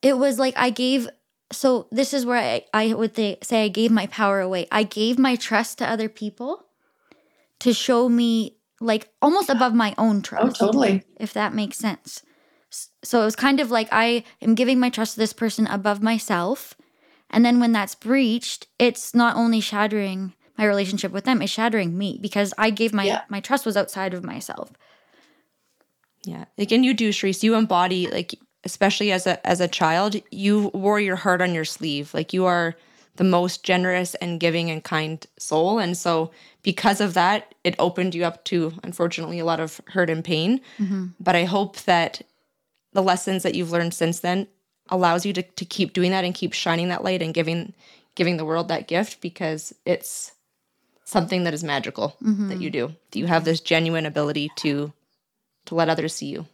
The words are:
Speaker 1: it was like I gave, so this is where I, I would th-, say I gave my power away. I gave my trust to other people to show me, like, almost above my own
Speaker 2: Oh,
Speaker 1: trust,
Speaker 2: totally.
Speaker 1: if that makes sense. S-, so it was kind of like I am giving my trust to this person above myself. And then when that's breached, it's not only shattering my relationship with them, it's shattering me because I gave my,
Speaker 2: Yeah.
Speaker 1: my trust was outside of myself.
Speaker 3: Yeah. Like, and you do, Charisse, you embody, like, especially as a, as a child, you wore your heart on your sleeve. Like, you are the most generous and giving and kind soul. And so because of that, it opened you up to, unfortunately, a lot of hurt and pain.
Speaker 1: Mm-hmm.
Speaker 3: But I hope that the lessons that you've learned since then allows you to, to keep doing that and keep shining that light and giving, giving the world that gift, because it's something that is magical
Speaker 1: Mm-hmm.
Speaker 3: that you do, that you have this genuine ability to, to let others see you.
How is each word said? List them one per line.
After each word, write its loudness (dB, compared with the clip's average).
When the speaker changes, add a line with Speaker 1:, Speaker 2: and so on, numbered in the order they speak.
Speaker 1:
it 4
was 2
like 0
I 2
gave, 0
so 0
this 0
is 0
where 0
I, 0
I 2
would -2
th-, -2
say 0
I 0
gave 2
my 2
power 0
away. -2
I 2
gave -2
my 4
trust -2
to -2
other -2
people -10
to 4
show 4
me, 2
like, -2
almost 4
above 2
my 4
own 4
Speaker 2:
Oh, -2
Speaker 1:
trust, -2
Speaker 2:
totally. 4
Speaker 1:
if -8
that -2
makes -4
sense. -8
S-, -14
so 2
it 4
was 0
kind 2
of -2
like 0
I 2
am 4
giving 4
my 4
trust -4
to -12
this 0
person 0
above -2
myself. -2
And 4
then 4
when 4
that's 0
breached, -2
it's 0
not 4
only 2
shattering -2
my 2
relationship 0
with -6
them, 2
it's -2
shattering 0
me -4
because -2
I 4
gave 0
my, 0
Speaker 2:
Yeah. 0
Speaker 1:
my -6
trust -2
was 0
outside -2
of -10
myself. -12
Speaker 3:
Yeah. -12
Like, -2
and 6
you 4
do, 2
Charisse, -2
you 4
embody, 2
like, -6
especially 2
as 0
a, 0
as 2
a 2
child, 2
you 2
wore 0
your 0
heart 2
on 2
your -2
sleeve. -6
Like, -4
you 2
are 2
the 0
most 2
generous 0
and -6
giving 0
and -6
kind -4
soul. 0
And -2
so 0
because 0
of 0
that, 2
it 0
opened 0
you -2
up -6
to, -2
unfortunately, -4
a -4
lot 0
of -8
hurt 0
and -2
pain. 0
Speaker 1:
Mm-hmm. -2
Speaker 3:
But 2
I 4
hope -2
that 2
the 2
lessons 0
that 0
you've -4
learned 0
since -2
then -2
allows 2
you -2
to, -4
to -12
keep -4
doing 0
that 0
and -4
keep -6
shining -2
that -6
light -2
and -4
giving, -2
giving 0
the -4
world -2
that -4
gift, -2
because -8
it's -4
something -2
that -2
is -8
magical -4
Speaker 1:
Mm-hmm. -2
Speaker 3:
that -8
you -6
do, -4
that -8
you -2
have 2
this 0
genuine 0
ability -2
to, -2
to -8
let 2
others -2
see -10
you. -10